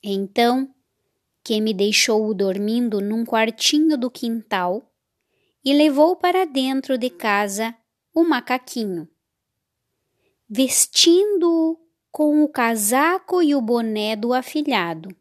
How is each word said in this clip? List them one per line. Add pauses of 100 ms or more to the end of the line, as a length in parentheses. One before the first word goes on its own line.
Então, (680)
Kemi
deixou-o
dormindo
num
quartinho
do
quintal (720)
e
levou
para
dentro
de
casa (400)
o
macaquinho, (1400)
vestindo-o (320)
com
o
casaco
e
o
boné
do
afilhado.